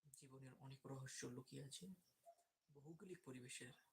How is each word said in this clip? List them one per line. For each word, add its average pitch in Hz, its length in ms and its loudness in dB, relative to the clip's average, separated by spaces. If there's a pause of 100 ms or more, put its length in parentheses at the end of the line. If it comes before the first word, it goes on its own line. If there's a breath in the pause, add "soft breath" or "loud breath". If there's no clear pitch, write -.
জীবনের 135 540 -6
অনেক 135 280 -4
রহস্য 135 400 4
লুকিয়ে 131 380 2
আছে, 135 200 0 (840)
ভৌগোলিক 165 540 -2
পরিবেশের 127 480 0 (200)